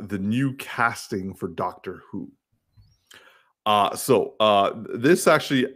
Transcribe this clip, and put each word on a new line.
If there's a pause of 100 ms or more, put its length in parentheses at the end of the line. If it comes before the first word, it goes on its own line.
the
new
casting
for
Doctor
Who. (1300)
Uh,
so,
uh, (220)
this
actually,